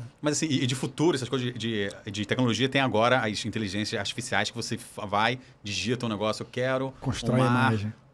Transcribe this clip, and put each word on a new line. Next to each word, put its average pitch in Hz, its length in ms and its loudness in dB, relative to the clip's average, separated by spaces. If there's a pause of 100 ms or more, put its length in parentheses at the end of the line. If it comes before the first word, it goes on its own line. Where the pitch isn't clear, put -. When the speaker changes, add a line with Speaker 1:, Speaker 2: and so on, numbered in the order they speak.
(220)
Speaker 1:
Mas 151 160 0
assim, 160 120 0
e, 165 140 2
e 127 40 2
de 127 60 2
futuro, 147 440 2
essas 127 100 -4
coisas 123 260 -2
de, - 60 -8
de, 104 520 -4
de 101 140 -2
tecnologia, 120 440 2
tem 139 100 2
agora 127 460 4
as 107 180 -2
inteligências 107 560 -4
artificiais 101 500 -2
que - 60 -12
você 113 220 -6
fa-, - 280 -12
vai, 107 320 2 (240)
digita 104 440 -2
um 117 40 0
negócio, 104 340 -2
"Eu - 60 -14
quero 131 520 -2
Speaker 2:
Constrói 127 400 2
Speaker 1:
um - 20 6
Speaker 2:
a 127 60 4
Speaker 1:
mar 127 240 4
Speaker 2:
imagem. 107 200 -2 (200)